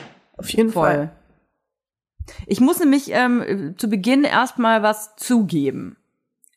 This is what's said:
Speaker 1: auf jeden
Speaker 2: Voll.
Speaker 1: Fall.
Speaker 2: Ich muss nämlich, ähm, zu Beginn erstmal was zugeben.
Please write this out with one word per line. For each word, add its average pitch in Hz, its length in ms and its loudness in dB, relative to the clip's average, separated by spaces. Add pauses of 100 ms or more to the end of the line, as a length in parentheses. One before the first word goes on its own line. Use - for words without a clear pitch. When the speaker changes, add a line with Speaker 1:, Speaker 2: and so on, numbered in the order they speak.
(380)
Speaker 1:
auf - 100 -12
jeden 220 240 0
Speaker 2:
Voll. 160 160 2
Speaker 1:
Fall. 147 240 -2 (1300)
Speaker 2:
Ich 202 120 -2
muss 339 220 4
nämlich, 277 300 2
ähm, 220 680 -2
zu 214 140 -4
Beginn 233 340 2
erstmal 226 580 0
was 214 340 -2
zugeben. 139 840 -2 (580)